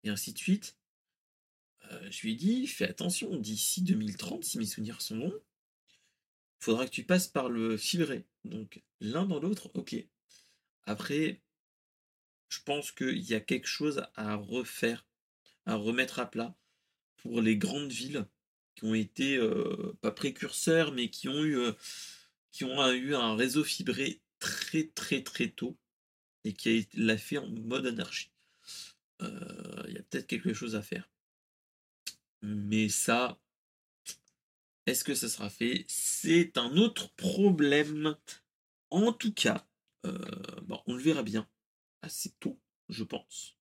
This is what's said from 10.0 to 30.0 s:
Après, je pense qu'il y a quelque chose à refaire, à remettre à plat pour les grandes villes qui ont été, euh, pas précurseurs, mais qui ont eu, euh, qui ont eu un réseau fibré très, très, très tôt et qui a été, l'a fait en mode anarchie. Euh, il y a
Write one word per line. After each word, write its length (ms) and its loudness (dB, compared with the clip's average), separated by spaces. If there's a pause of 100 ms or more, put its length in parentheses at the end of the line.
Après, 560 -2 (1080)
je 160 -8
pense 280 -2
qu'il 300 -2
y 120 0
a 60 2
quelque 280 -2
chose 340 0 (120)
à 220 -4
refaire, 680 -2 (600)
à 80 0
remettre 440 0
à 120 -4
plat 260 -6 (600)
pour 260 -2
les 140 6
grandes 360 -2
villes 340 -4 (480)
qui 100 -12
ont 100 2
été, 420 0
euh, 640 2
pas 120 0
précurseurs, 800 2
mais 180 -2
qui 180 -6
ont 160 2
eu, 140 4
euh, 140 4 (800)
qui 120 -6
ont 280 4
eu 220 0
un 200 2
réseau 300 4
fibré 580 -2 (160)
très, 460 -2
très, 380 -4
très 280 -2
tôt 260 -6 (680)
et 100 -2
qui 140 -2
a 40 6
été, 240 2
l'a 220 4
fait 200 -4
en 100 -6
mode 380 -4
anarchie. 440 -4 (920)
Euh, 680 -10
il 60 -8
y 40 -8
a 40 -12